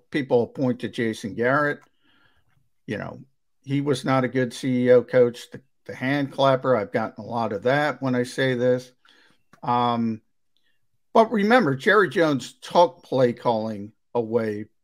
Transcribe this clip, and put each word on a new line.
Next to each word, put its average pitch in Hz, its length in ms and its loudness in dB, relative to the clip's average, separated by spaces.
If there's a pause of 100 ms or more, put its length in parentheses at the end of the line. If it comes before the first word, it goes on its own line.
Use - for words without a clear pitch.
(100)
people 127 360 0
point 127 340 -4
to 113 80 -6
Jason 110 460 -6
Garrett. 143 460 0 (1040)
You 104 120 -8
know, 92 220 -12 (440)
he 139 160 -4
was 143 240 -4
not 135 200 2
a 123 40 -4
good 127 240 -4
C 127 340 -2
E 123 60 4
O 123 100 8
coach. 120 480 0
The, - 100 -18 (260)
the - 80 -14
hand 139 380 -4
clapper, 131 440 2
I've 101 160 -4
gotten 110 320 -6
a - 20 -14
lot 113 260 -4
of 98 120 -8
that 139 360 0
when 131 140 -2
I 123 80 0
say 131 320 -2
this. 127 380 -2 (720)
Um, 120 600 -2 (920)
but 226 200 4
remember, 208 420 4
Jerry 185 340 4
Jones 151 520 0
took 170 420 2
play 131 300 0
calling 110 600 -4 (220)
away 110 520 -2 (180)